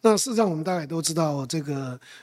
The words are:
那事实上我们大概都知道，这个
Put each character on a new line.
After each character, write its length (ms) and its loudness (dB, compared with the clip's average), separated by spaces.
那 160 6
事 140 -2
实 60 -2
上 140 4
我 60 0
们 80 -4
大 120 -2
概 80 -4
都 160 -4
知 140 -2
道， 320 0
这 140 -4
个 360 -6